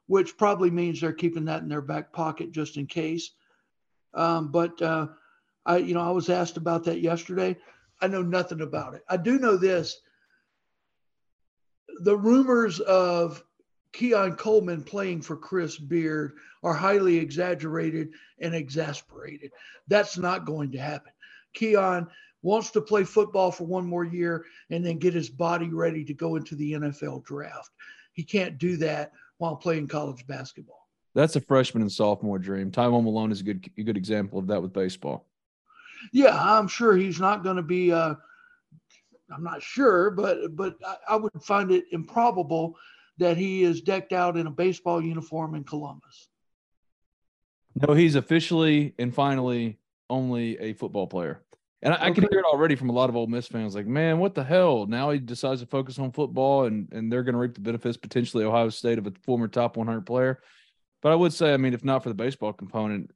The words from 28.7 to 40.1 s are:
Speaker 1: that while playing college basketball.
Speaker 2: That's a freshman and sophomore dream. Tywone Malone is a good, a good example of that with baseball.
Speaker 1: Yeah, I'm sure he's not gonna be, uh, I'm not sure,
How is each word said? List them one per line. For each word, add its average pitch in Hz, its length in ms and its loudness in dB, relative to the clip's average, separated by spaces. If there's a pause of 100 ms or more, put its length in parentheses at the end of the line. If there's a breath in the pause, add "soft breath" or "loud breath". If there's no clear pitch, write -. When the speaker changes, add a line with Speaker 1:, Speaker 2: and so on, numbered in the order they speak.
Speaker 1:
that 151 360 -4 (260 soft breath)
while 160 180 -4
playing 160 320 -2
college 139 380 -6
basketball. - 600 -16 (260)
Speaker 2:
That's 151 200 4
a 135 60 2
freshman 127 420 2
and 101 80 0
sophomore 104 480 0
dream. 98 320 -4
Tywone 120 340 4
Malone 110 280 0
is 95 80 -4
a 95 40 -8
good, 98 320 -6
a 107 60 -8
good 107 140 -2
example 101 420 -2
of 95 80 -4
that 98 160 0
with 92 100 -8
baseball. 92 540 -6 (840 loud breath)
Speaker 1:
Yeah, 262 260 6
I'm 202 300 4
sure 220 280 4
he's 185 220 0
not 190 240 0
gonna 185 200 -2
be, 180 280 2
uh, 165 240 2 (1200 soft breath)
I'm 156 80 -12
not 170 200 -10
sure, 208 480 4